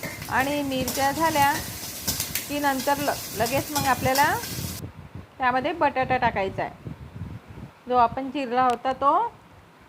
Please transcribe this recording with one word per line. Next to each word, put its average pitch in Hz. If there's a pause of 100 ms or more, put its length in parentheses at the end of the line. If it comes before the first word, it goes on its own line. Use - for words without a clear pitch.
(300)
आणि 285
मिरच्या 269
झाल्या 294 (960)
की 285
नंतर 277
ल-, -
लगेच 269
मग 269
आपल्याला 277 (1000)
त्यामध्ये 262
बटाटा 262
टाकायचा 202
आहे, - (960)
जो 247
आपण 247
चिरला 254
होता 254
तो. 339 (560)